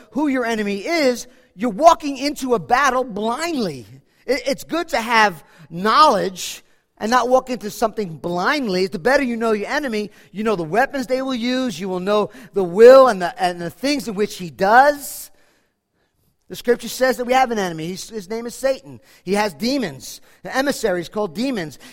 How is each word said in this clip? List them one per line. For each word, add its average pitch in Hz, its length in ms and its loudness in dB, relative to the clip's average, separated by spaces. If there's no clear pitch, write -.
who 302 160 -2
your 254 180 -2
enemy 208 320 -2
is, 262 480 0
you're 247 80 -2
walking 285 480 2
into 262 380 -4
a 220 40 2
battle 254 460 0
blindly. 226 800 -6
It, 254 220 -2
it's - 180 -4
good 339 240 -6
to 233 120 -2
have 220 440 2
knowledge 196 960 0
and 220 140 -4
not 247 180 2
walk 254 220 2
into 208 200 -6
something 202 460 -4
blindly. 185 680 -2
The 185 120 -6
better 269 240 2
you 240 140 -2
know 226 160 0
your 202 160 -2
enemy, 226 420 -4
you 175 100 -8
know 208 140 0
the 170 80 -4
weapons 247 420 0
they 254 140 0
will 262 140 -4
use, 247 440 -2
you 190 120 -6
will 180 100 -4
know 202 300 0
the 196 100 0
will 247 440 10
and 190 120 -2
the, 175 220 -4
and 180 180 0
the 170 80 -4
things 262 400 -4
in 208 60 -6
which 208 240 -4
he 175 100 -10
does. 247 840 4
The 180 80 -16
scripture 240 320 -2
says 254 300 0
that 247 80 -6
we 247 80 0
have 262 160 0
an 220 80 -4
enemy. 165 300 -4
He's, 185 200 -10
his 208 220 -12
name 233 160 -8
is 233 80 -12
Satan. 240 440 -6
He 180 120 -4
has 208 180 -2
demons, 196 720 -6
emissaries 208 680 -2
called 208 240 -6
demons. 202 440 -6